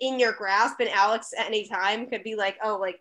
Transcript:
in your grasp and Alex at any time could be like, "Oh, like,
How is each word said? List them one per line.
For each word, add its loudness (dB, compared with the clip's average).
in -2
your 4
grasp 0
and 2
Alex 2
at -2
any -2
time -2
could -6
be -6
like, -2
"Oh, 0
like, -4